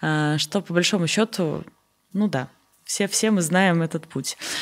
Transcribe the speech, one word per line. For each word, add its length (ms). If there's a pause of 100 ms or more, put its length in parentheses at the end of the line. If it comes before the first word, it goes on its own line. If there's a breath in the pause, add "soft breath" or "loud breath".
а, 360
что, 240
по 120
большому 340
счету, 580 (480)
ну 140
да, 220 (360)
все, 220
все 240
мы 100
знаем 400
этот 260
путь. 300 (240 loud breath)